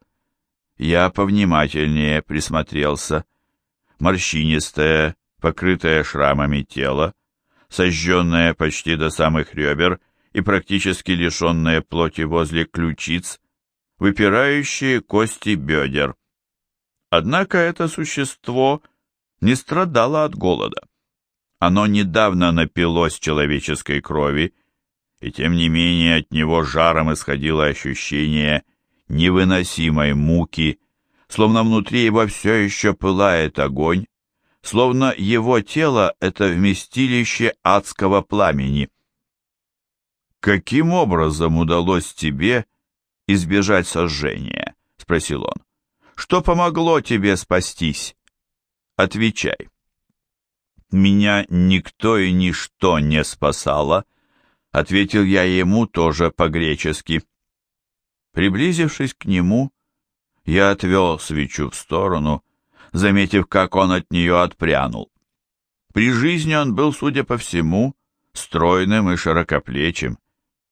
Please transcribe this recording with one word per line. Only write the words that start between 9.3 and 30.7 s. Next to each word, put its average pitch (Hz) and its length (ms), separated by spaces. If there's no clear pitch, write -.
рёбер 76 460
и 107 80
практически 95 720
лишённое 82 680
плоти 82 400
возле 80 420
ключиц, 82 760
выпирающие 123 1000
кости 107 540
бёдер. 69 640
Однако 147 480
это 165 300
существо 135 960
не 110 140
страдало 151 680
от 92 100
голода. 87 480
Оно 95 280
недавно 98 680
напилось 82 680
человеческой 73 840
крови, 73 540
и 60 100
тем 78 220
не 85 160
менее 85 480
от 76 160
него 78 320
жаром 80 480
исходило 73 540
ощущение 76 960
невыносимой 85 1040
муки, 78 680